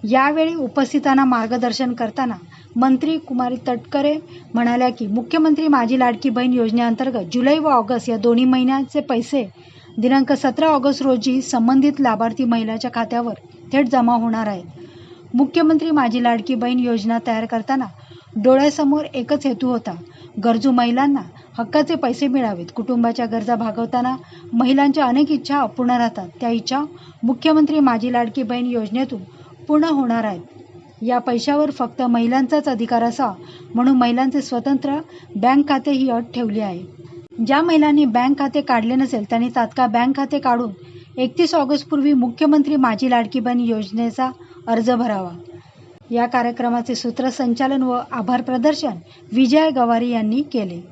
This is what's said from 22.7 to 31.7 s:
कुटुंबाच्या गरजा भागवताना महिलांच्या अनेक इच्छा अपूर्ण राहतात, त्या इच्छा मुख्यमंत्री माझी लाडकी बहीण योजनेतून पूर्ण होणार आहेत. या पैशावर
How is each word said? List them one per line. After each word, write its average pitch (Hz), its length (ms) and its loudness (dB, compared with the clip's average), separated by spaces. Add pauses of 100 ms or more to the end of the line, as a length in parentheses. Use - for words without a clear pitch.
कुटुंबाच्या 233 500 0
गरजा 226 280 -2
भागवताना 233 600 -2 (380)
महिलांच्या 269 520 4
अनेक 277 260 2
इच्छा 285 300 -2
अपूर्ण 247 300 -2
राहतात, 226 380 -2 (120)
त्या 233 100 -2
इच्छा 247 340 -2 (380)
मुख्यमंत्री 302 580 2
माझी 247 320 2
लाडकी 240 300 -2
बहीण 247 240 -4
योजनेतून 233 560 -4 (460)
पूर्ण 302 160 4
होणार 254 400 0
आहेत. 190 160 -6 (640)
या 247 160 0
पैशावर 277 520 0